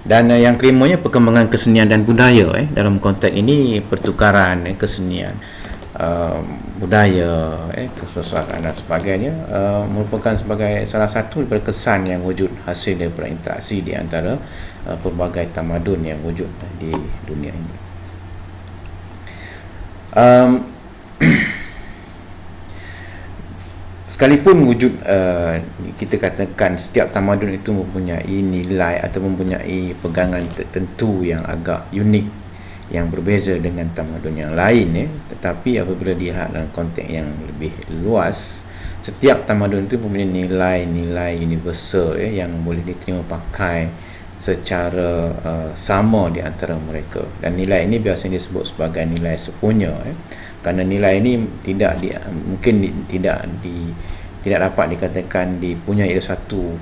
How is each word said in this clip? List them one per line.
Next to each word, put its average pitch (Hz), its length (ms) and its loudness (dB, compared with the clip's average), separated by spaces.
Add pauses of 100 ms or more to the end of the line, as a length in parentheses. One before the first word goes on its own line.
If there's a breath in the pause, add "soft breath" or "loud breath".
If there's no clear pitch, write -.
Dan, 120 320 8
eh, 120 80 8
yang 120 160 8
kelimanya, 131 400 8
perkembangan 117 560 6
kesenian 110 320 6
dan 107 240 6
budaya, 117 480 8
eh, 123 160 2
dalam 101 240 4
konteks 98 400 2
ini 113 480 4
pertukaran, 98 800 4
eh, 87 80 -4
kesenian, 92 640 -4 (560 loud breath)
eh, 85 480 -2 (400)
budaya, 90 800 4 (160)
eh, 127 240 -6
kesusahan 85 640 -6
dan 80 80 -2
sebagainya, 95 560 -2
eh, 104 640 -2
merupakan 107 400 -2
sebagai 104 560 -2
salah 107 160 2
satu 113 400 -2
daripada 107 240 -2
kesan 101 400 0
yang 90 160 -2
wujud 92 240 0 (160)
hasil 90 320 -4
daripada 85 320 -4
interaksi 85 560 -6
di - 80 -6
antara, 82 480 -4 (480 loud breath)
eh, 90 160 -4
pelbagai 87 480 -4
tamadun 85 480 -2
yang 80 240 -4
wujud 82 240 -6 (320)
di 80 160 -4 (320)
dunia 76 240 -8
ini. 82 220 -10 (2500 loud breath)
Em, 123 480 8 (560)
<clears throat> - 400 2 (2500 loud breath)
sekalipun 143 560 8
wujud, 120 240 6 (160)
eh, 87 560 2 (380)
kita 107 160 -2
katakan 92 640 0
setiap - 320 0
tamadun 101 400 2
itu 101 240 -2
mempunyai 92 640 -4
nilai 90 640 0
atau 90 180 -4
mempunyai 92 800 -2
pegangan 87 420 0 (140)
tertentu 92 680 -2
yang 85 220 -2
agak 82 480 -4
unik, 104 340 4 (640 loud breath)
yang 85 160 -2
berbeza 95 500 0
dengan 85 380 -4
tamadun 80 400 -6
yang 78 220 -6
lain, 98 360 4
ya, 95 140 0 (240)
tetapi 95 480 -2
apabila 92 380 -2
dilihat 87 400 -4
dalam 80 180 -4
konteks 85 320 -6
yang 80 220 -6 (200)
lebih 78 220 -8 (320)
luas, 92 640 -2 (380 loud breath)
setiap - 420 2
tamadun 101 400 2
itu 120 140 -2
mempunyai 101 260 -2
nilai-nilai 87 1120 0
universal, 82 800 -2
ya, 98 260 -2
yang 85 60 -6 (160)
boleh 85 160 -4
diterima 90 420 -6
pakai 85 640 -4 (520 loud breath)
secara, 87 920 -2
eh, 82 440 -6
sama 104 560 2
di 85 80 -4
antara 82 360 -4
mereka. 78 440 -6 (240)
Dan 87 160 -2
nilai 95 240 2
ini 110 160 2
biasanya 95 400 -2
disebut - 320 -6
sebagai 82 320 -2
nilai 82 320 -2
sepunya, 104 560 0
ya. 101 240 -6 (440 loud breath)
Kerana 92 240 -2
nilai 98 360 4
ini 120 200 4 (240)
tidak 95 360 0
di-, 92 160 -4 (320)
mungkin 104 260 2 (100)
di-, 85 120 -4 (120)
tidak 87 360 -2 (200)
di-, 85 280 -6 (480 loud breath)
tidak 92 320 0
dapat 85 240 0
dikatakan 90 640 -2
dipunyai 90 560 0
oleh 92 80 0
satu 90 580 -4